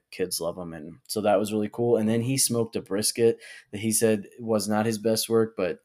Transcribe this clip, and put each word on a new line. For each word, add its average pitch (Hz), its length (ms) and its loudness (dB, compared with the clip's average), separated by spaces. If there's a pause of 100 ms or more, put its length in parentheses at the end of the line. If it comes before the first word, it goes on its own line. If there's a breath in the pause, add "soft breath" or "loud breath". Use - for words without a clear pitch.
kids 90 300 -6
love 87 180 -6
'em. 87 140 -10
And 82 240 -14 (120)
so - 120 -4
that 104 180 4
was 104 140 -2
really 107 180 0
cool. 120 280 2
And 110 100 2
then 117 140 2
he 131 160 -2
smoked 117 360 0
a 101 60 -4
brisket 113 580 0 (320 loud breath)
that 101 120 -8
he 110 100 0
said 110 360 2 (120)
was 110 260 0
not 107 200 0
his 113 100 -2
best 110 320 0
work, 113 300 2
but 90 260 -2